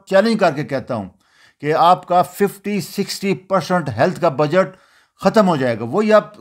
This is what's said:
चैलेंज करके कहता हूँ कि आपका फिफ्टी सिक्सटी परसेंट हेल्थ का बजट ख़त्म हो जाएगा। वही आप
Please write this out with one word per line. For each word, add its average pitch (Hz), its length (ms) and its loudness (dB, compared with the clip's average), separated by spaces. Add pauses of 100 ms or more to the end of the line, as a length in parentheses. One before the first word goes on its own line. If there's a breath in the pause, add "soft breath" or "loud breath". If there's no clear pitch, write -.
चैलेंज 214 320 2
करके 151 240 0
कहता 131 320 -6
हूँ 95 200 -10 (460 soft breath)
कि 147 100 -2
आपका 175 500 2
फिफ्टी 196 600 -4
सिक्सटी - 520 -6
परसेंट 180 560 -2
हेल्थ 143 320 -2
का 170 80 2
बजट 170 460 -2 (460 soft breath)
ख़त्म 196 240 4
हो 170 120 2
जाएगा। 120 280 -2
वही 208 260 0
आप 208 300 2